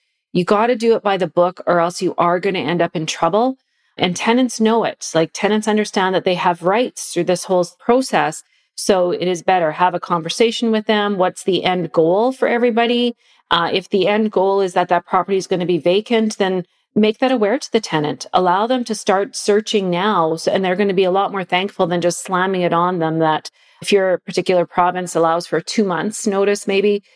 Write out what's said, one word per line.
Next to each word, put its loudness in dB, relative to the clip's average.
you 0
gotta 2
do 2
it -2
by 0
the -2
book, 0
or 2
else -2
you -2
are 2
gonna -2
end -2
up -2
in -4
trouble. 0
And -2
tenants 0
know 2
it. -8
Like, 0
tenants -2
understand 0
that -2
they 0
have -2
rights -2
through -2
this -2
whole 0
process. 0
So 2
it -2
is -2
better, 2
have 2
a -6
conversation -2
with 0
them. 0
What's -2
the 0
end -2
goal 2
for -2
everybody? 0
Uh, 2
if -4
the 2
end 2
goal 2
is -2
that 2
that 0
property 0
is -2
gonna -2
be 0
vacant, 0
then 0
make 2
that 0
aware 0
to -14
the 2
tenant. -4
Allow 2
them -2
to -6
start -2
searching 0
now. 0
So, -2
and 0
they're 0
gonna 0
be 4
a 2
lot 0
more -6
thankful -2
than 0
just -2
slamming -2
it 0
on 0
them -2
that 0
if -6
your 2
particular 0
province -2
allows 0
for -2
two -2
months -4
notice, 0
maybe, 0